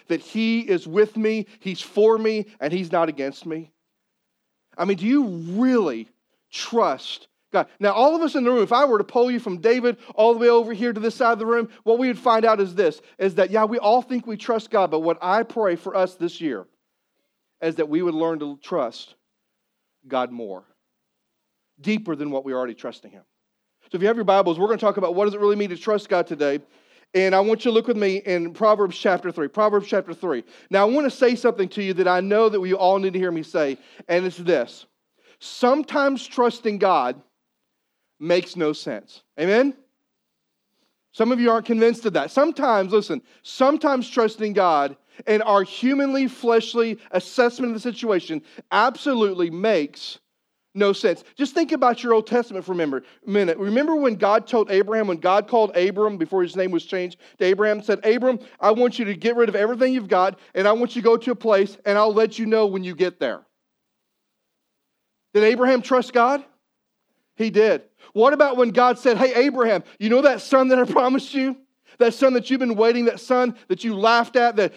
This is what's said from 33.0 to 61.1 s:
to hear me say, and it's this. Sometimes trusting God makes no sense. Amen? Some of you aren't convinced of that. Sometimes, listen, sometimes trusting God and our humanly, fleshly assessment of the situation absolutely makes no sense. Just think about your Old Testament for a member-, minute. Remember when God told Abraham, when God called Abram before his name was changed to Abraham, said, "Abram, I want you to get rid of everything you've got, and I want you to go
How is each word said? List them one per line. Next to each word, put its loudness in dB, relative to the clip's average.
to -4
hear -2
me -6
say, -2
and 0
it's -6
this. -4
Sometimes -2
trusting -2
God 0
makes -2
no -2
sense. -12
Amen? 2
Some -2
of 0
you 2
aren't 0
convinced 0
of -4
that. -2
Sometimes, 0
listen, -2
sometimes 0
trusting -2
God 2
and 2
our 4
humanly, -2
fleshly 2
assessment 0
of -6
the -8
situation -4
absolutely 0
makes -4
no 2
sense. -2
Just -4
think 0
about 0
your 2
Old 0
Testament -4
for -8
a -4
member-, -2
minute. -2
Remember 0
when 0
God 2
told 0
Abraham, 0
when -4
God 0
called 2
Abram 0
before -2
his -4
name -2
was -2
changed -8
to 0
Abraham, 0
said, -2
"Abram, 2
I 4
want 2
you -4
to -4
get -2
rid 4
of -6
everything 0
you've -4
got, 0
and 2
I 6
want 0
you -6
to 0
go 6